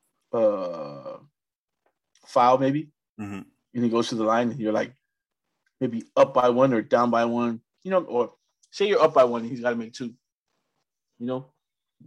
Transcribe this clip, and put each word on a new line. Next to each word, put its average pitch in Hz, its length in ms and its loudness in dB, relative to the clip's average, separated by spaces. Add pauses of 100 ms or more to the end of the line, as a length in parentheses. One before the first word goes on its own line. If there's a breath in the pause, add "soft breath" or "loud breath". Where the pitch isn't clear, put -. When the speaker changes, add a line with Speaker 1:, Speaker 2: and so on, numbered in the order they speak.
(340)
Speaker 1:
uh, 87 840 -4 (1080)
foul 127 300 4
maybe, 139 320 -2 (300)
Speaker 2:
Mm-hmm. 101 220 -10 (340)
Speaker 1:
and 120 80 -2
he 117 60 0
goes 117 200 0
to 123 60 -6
the 110 80 -2
line, 113 280 0
and 107 80 -10
you're, 107 140 -2
like, 117 200 -4 (840)
maybe 117 240 -4 (120)
up 135 180 4
by 123 160 4
one 127 240 4
or 113 80 2
down 120 300 2
by 117 140 2
one, 117 360 -4 (220)
you 185 80 -8
know, 185 120 2
or 123 300 -4 (380)
say 202 160 -2
you're 185 140 2
up 156 120 4
by 135 100 6
one 120 180 0
and 113 80 -8
he's 123 120 -10
gotta 120 140 -2
make 117 180 -10
two, 120 200 -12 (1080)
you 120 80 -10
know? 131 240 -10 (560)